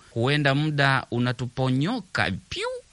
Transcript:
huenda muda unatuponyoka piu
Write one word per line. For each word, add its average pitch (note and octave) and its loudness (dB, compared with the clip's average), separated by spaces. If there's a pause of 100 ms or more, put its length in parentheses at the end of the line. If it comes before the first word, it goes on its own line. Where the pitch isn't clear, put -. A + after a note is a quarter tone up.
(140)
huenda C#3 2
muda C#3+ 2
unatuponyoka B2+ 0 (180)
piu G#4+ -6 (260)